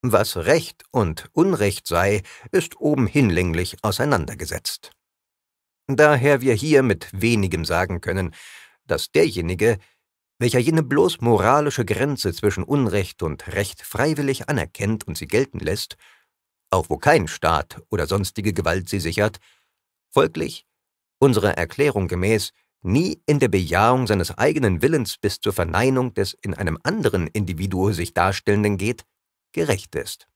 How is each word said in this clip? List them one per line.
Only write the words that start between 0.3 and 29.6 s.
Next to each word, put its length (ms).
Recht 540
und 420
Unrecht 540
sei, 360
ist 300
oben 260
hinlänglich 760
auseinandergesetzt. 1080
Daher 540
wir 140
hier 280
mit 300
wenigem 520
sagen 360
können, 340
dass 280
derjenige, 680
welcher 180
jene 240
bloß 380
moralische 640
Grenze 480
zwischen 320
Unrecht 580
und 260
Recht 340
freiwillig 680
anerkennt 580
und 100
sie 120
gelten 320
lässt, 360
auch 200
wo 80
kein 300
Staat 520
oder 180
sonstige 440
Gewalt 360
sie 100
sichert, 400
folglich, 560
unserer 360
Erklärung 520
gemäß, 440
nie 440
in 120
der 100
Bejahung 600
seines 280
eigenen 460
Willens 360
bis 220
zur 120
Verneinung 600
des 180
in 220
einem 280
anderen 460
Individuum 640
sich 220
darstellenden 640
geht, 280
gerecht 420